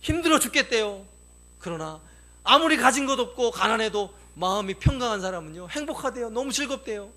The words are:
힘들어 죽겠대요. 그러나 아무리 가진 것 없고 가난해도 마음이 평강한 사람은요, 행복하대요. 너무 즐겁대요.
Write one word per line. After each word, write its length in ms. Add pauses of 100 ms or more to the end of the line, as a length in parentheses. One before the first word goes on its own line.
힘들어 380
죽겠대요. 640 (540)
그러나 420 (440)
아무리 320
가진 300
것 120
없고 320
가난해도 640 (200)
마음이 400
평강한 460
사람은요, 500
행복하대요. 600
너무 220
즐겁대요. 640